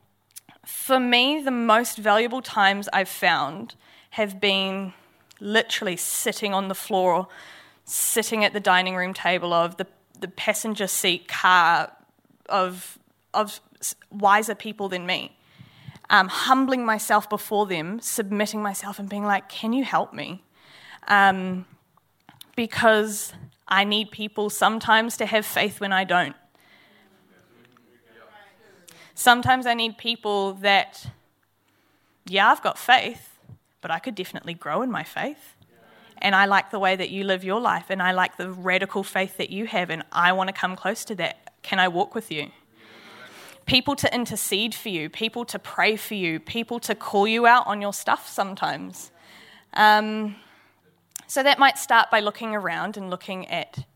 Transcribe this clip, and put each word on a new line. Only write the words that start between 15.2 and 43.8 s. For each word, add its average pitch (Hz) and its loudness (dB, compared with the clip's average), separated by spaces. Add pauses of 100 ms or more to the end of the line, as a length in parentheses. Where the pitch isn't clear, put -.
um, 190 6
humbling 254 2
myself 214 0
before 208 0
them, 185 -4
submitting 208 -4
myself 202 -8
and 196 -10
being 202 -6
like, 202 0
"Can 220 -4
you 269 0
help 180 -2
me?" 156 -12 (640)
Um, 190 2 (920)
because 220 2 (340)
I 196 2
need 208 -2
people 214 -6
sometimes 220 2
to 226 -2
have 214 0
faith - -2
when 196 -2
I 190 2
don't. 175 0 (2750)
Sometimes 247 4
I 240 0
need 226 -2
people 208 -2
that, 196 2 (1200)
yeah, 196 4
I've 294 0
got - -2
faith, - 0 (420)
but - -8
I 165 -2
could 233 -8
definitely 175 -10
grow 165 -4
in 254 -2
my 160 -4
faith. - -10 (640)
And 196 2
I 196 6
like 196 2
the 208 -6
way 190 2
that 185 -4
you 196 -6
live 190 0
your 190 -2
life, 185 0
and 190 -4
I 180 2
like 185 0
the 185 -8
radical 185 -2
faith 190 -4
that - -6
you 208 -6
have, 185 -2
and 165 -6
I 175 4
wanna 190 0
come 185 -4
close 190 -6
to 214 -10
that. - -8
Can - -2
I 185 6
walk 175 -2
with 220 -10
you? 151 -6 (1120)
People 269 0